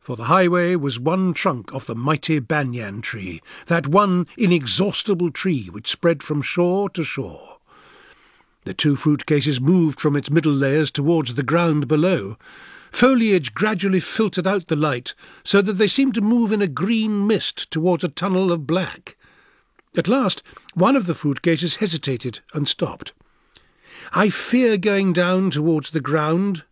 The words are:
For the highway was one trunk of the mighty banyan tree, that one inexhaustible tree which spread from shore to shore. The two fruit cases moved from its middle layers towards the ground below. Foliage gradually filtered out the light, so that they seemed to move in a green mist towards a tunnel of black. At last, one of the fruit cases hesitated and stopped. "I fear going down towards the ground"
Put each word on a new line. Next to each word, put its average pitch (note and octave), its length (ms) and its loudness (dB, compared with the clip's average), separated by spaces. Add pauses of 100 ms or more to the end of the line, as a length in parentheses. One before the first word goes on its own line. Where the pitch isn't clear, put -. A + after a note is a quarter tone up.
For - 160 -10
the A2+ 80 -12
highway F3 520 2
was C#3 240 -4
one F3 340 0
trunk B2+ 400 -4
of C3+ 120 -8
the A#2 100 -8
mighty D3 420 0
banyan B2 640 -4
tree, F#2+ 400 -10 (240)
that D#3+ 220 0
one F3+ 380 2 (120)
inexhaustible F3 960 0
tree C#3+ 340 -4
which F#2+ 240 -10
spread E3 320 0
from D3 180 -4
shore F3+ 500 0
to E3+ 120 -6
shore. - 560 -10 (1040)
The - 80 -10
two D3 220 0
fruit D3 320 0
cases C#3 340 0
moved D#3+ 400 2
from D3 140 2
its C#3 160 -2
middle D3+ 220 2
layers C#3 400 2
towards C#3+ 420 0
the C#3 80 -4
ground D3+ 460 0
below. D3+ 500 0 (540)
Foliage A3 600 4
gradually F#3+ 480 0
filtered F#3+ 460 -2
out F#3+ 220 -2
the D#3+ 80 0
light, C#3+ 380 -2 (280)
so - 180 4
that G3+ 140 0
they G3+ 140 2
seemed C4 260 2
to A#3 60 0
move A3 320 2
in G#3 100 0
a G3 60 0
green G#3 580 0
mist - 440 -2
towards E3 340 0
a F3 40 -2
tunnel F#3 440 0
of D#3 140 -4
black. - 500 -4 (800)
At E3+ 120 0
last, A#3+ 340 0 (320)
one G#3 220 4
of G#3+ 100 0
the F3 80 -2
fruit C#3+ 280 -4
cases E3 340 0
hesitated C#3+ 640 -4 (140)
and D3 140 -2
stopped. - 440 -6 (1000)
"I G#3 180 2
fear A#3+ 480 2
going G3 340 2
down F3+ 380 2
towards D3+ 400 0
the D#3+ 100 -4
ground" D#3+ 720 -2